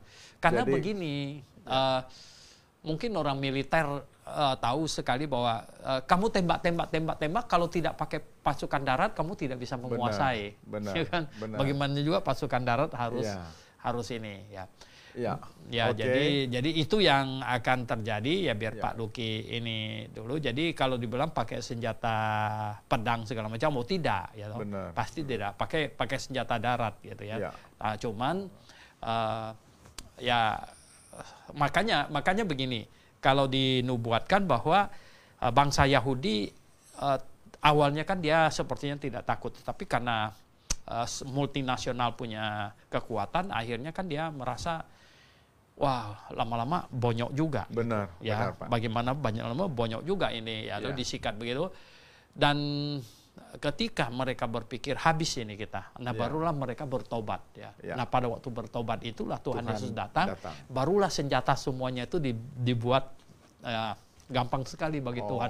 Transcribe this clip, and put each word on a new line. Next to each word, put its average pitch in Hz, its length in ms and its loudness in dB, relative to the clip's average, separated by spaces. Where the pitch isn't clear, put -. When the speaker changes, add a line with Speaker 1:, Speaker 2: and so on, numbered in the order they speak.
Speaker 1:
Karena 170 240 6
Speaker 2:
Jadi, 135 80 2
Speaker 1:
begini, 160 420 0
Speaker 2:
ya. - 80 -16
Speaker 1:
eh, 131 320 4
mungkin 165 340 -2
orang 147 240 2
militer, 139 480 2
eh, 143 320 2
tahu 127 300 2
sekali 139 380 0
bahwa, 120 360 0
eh, - 400 -4
kamu 185 300 4
tembak, 175 280 4
tembak, 170 300 0
tembak, 160 280 -2
tembak, 170 280 -2
kalau 175 220 2
tidak 165 260 0
pakai - 240 -4
pasukan 151 400 0
darat, 139 320 2
kamu 165 240 -2
tidak 131 200 -4
bisa 123 200 -6
Speaker 2:
Benar, 120 80 -8
Speaker 1:
menguasai. 117 800 0
Speaker 2:
benar, 104 320 -4
Speaker 1:
Ya 165 100 0
kan? 160 320 -2
Speaker 2:
benar. 110 220 -6
Speaker 1:
Bagaimana 139 360 0
juga 147 240 2
pasukan 135 440 0
darat 120 280 2
harus, 117 380 -2
Speaker 2:
Iya. 92 160 -6
Speaker 1:
harus 120 300 -2
ini 107 400 -8
ya. 95 160 -10
Speaker 2:
Iya. 117 200 -2
Speaker 1:
Ya, 117 220 2
Speaker 2:
Oke. 117 80 0
Speaker 1:
jadi, 127 280 2
jadi 123 300 0
itu 165 240 4
yang 139 400 4
akan 127 440 2
terjadi 113 480 0
ya, 135 100 0
biar 107 240 -2
Speaker 2:
Ya. 104 60 -6
Speaker 1:
Pak 101 120 0
Luki 110 540 -4
ini 110 580 -4
dulu. 113 300 -6
Jadi 143 340 0
kalau 131 240 2
dibilang 123 360 -2
pakai 120 260 -2
senjata 117 560 -2
pedang 117 420 0
segala 110 240 -4
macam, 131 240 0
oh 123 100 0
tidak, 127 480 0
ya 104 140 -12
toh? 107 160 -8
Speaker 2:
Benar. 98 320 -6
Speaker 1:
Pasti 117 320 -4
tidak. 104 320 -4
Pakai, 143 320 -2
pakai 131 280 -2
senjata 127 400 -2
darat 117 440 0
gitu 104 240 -12
ya. 107 140 -6
Speaker 2:
Ya. 90 120 -4
Speaker 1:
Nah, 107 220 -2
cuman, 131 480 -2
eh, 113 500 -2
ya 120 400 4
makanya, 147 540 4
makanya 165 360 2
begini, 127 420 -2
kalau 139 300 6
dinubuatkan 131 1000 4
bahwa, 165 440 4
eh, - 100 2
bangsa 139 360 6
Yahudi, 139 680 2
eh, 135 240 0
awalnya 151 440 6
kan 190 160 0
dia 160 300 6
sepertinya 143 460 -2
tidak 120 300 -6
takut, 117 260 -2
tetapi - 340 -10
karena, 117 440 0
eh, 117 180 -4
s-, - 220 -6
multinasional 127 880 -2
punya 107 560 -4
kekuatan, 120 640 -2
akhirnya 117 380 -4
kan 185 160 -4
dia 160 240 -4
merasa 127 560 -4
wah, 131 260 2
lama-lama 120 580 0
bonyok 120 420 2
juga. 131 360 0
Speaker 2:
Benar, 113 500 0
Speaker 1:
Ya, 110 180 -2
Speaker 2:
benar, 104 200 0
Pak. 90 120 -10
Speaker 1:
bagaimana 117 460 0
banyak 117 320 -2
lama 123 220 -2
bonyok 113 340 -2
juga 160 280 0
ini, 113 360 -6
ya, 104 120 -6
lalu 113 140 -4
Speaker 2:
Ya. 135 60 -4
Speaker 1:
disikat 120 360 -4
begitu. 120 360 -4
Dan 147 260 4
ketika 147 540 -2
mereka 127 360 -2
berpikir, 117 500 -4
"Habis 160 420 2
ini 107 160 -6
kita." 101 440 -8
Nah, 123 120 -4
Speaker 2:
Ya. 120 80 -2
Speaker 1:
barulah 143 340 0
mereka 135 320 -4
bertobat, 117 580 -4
ya. 107 160 -14
Speaker 2:
Ya. - 140 -8
Speaker 1:
Nah, 123 120 -2
pada 123 200 2
waktu 117 240 -4
bertobat 113 520 -4
itulah 117 360 -6
Tuhan 123 240 -4
Speaker 2:
Tuhan 117 100 -4
Speaker 1:
Yesus 101 200 -2
datang, 110 380 0
Speaker 2:
datang. 92 240 -8
Speaker 1:
barulah 160 440 2
senjata 139 440 2
semuanya 127 500 -2
itu 120 140 -2
di-, 139 180 2
dibuat, 123 800 2
ya, 113 320 -2
gampang 127 380 0
sekali 156 360 -2
bagi 123 220 -4
Speaker 2:
Oh, 104 100 -4
Speaker 1:
Tuhan 120 180 0